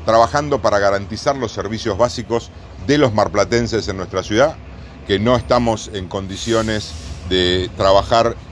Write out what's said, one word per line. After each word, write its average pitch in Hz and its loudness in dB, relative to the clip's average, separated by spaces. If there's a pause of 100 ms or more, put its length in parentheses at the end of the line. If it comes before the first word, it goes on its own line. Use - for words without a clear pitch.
trabajando 120 2
para 104 2
garantizar 101 0
los 120 -4
servicios 101 -4
básicos 117 -2 (360)
de 143 4
los 135 4
marplatenses 104 0
en 95 -6
nuestra 92 -4
ciudad, 127 2 (500)
que 98 2
no 120 4
estamos 117 0
en 92 -8
condiciones 104 -4 (360)
de 90 2
trabajar 107 4 (180)